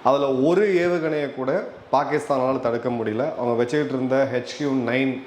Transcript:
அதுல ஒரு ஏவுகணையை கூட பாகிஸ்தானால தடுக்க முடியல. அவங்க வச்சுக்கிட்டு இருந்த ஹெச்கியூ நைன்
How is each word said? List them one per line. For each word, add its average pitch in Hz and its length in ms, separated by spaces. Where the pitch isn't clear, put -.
அதுல 139 300
ஒரு 180 420
ஏவுகணையை 160 600
கூட 139 320
பாகிஸ்தானால 135 680
தடுக்க 117 300
முடியல. 117 480
அவங்க 120 160
வச்சுக்கிட்டு 131 420
இருந்த 131 380
ஹெச்கியூ 127 580
நைன் 131 360